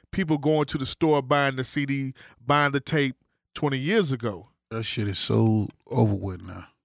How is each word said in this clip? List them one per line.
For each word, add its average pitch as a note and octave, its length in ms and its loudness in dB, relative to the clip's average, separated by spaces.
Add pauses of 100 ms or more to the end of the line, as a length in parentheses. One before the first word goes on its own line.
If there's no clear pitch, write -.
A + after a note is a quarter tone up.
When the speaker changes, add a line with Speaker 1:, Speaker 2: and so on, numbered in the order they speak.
(120)
Speaker 1:
people D#3 260 0
going D3+ 280 2
to - 120 -4
the C3+ 80 -4
store, D3+ 360 2
buying C#3 340 0
the C3 80 -4
C C#3+ 220 -4
D, C3+ 280 -4 (320)
buying C#3+ 280 2
the C#3 80 0
tape C#3+ 340 -2 (400)
twenty C3+ 220 -2
years E3 340 0
ago. A2 380 -6 (200)
Speaker 2:
That A2+ 140 -6
shit A2 240 -2
is G2 120 0
so A2 480 4 (200)
over A2 260 2
with F#2+ 280 -6
now. F#2 240 -14 (200)